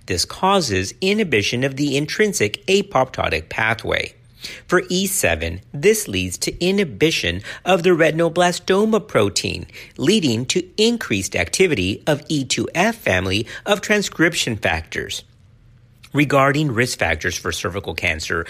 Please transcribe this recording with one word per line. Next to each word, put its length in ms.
This 200
causes 760
inhibition 640
of 120
the 220
intrinsic 680
apoptotic 800
pathway. 640
For 200
E 180
seven, 540
this 340
leads 300
to 280
inhibition 760
of 180
the 60
retinoblastoma 1160
protein, 640
leading 480
to 200
increased 540
activity 720
of 220
E 160
two 280
F 220
family 500
of 160
transcription 720
factors. 680
Regarding 580
risk 260
factors 400
for 140
cervical 420
cancer, 560